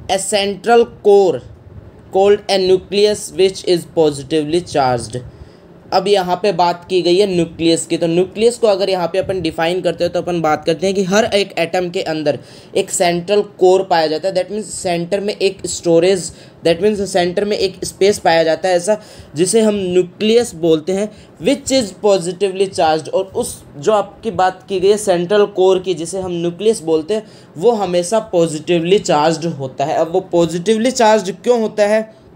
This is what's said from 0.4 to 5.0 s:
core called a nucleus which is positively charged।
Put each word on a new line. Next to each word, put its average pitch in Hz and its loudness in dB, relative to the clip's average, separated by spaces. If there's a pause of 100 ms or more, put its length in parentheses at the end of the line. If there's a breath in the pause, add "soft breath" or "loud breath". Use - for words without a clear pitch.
core 190 4 (760)
called 202 4 (120)
a 196 2 (120)
nucleus 202 0
which 190 0
is 170 0 (140)
positively 151 -2
charged। 127 -2 (720 loud breath)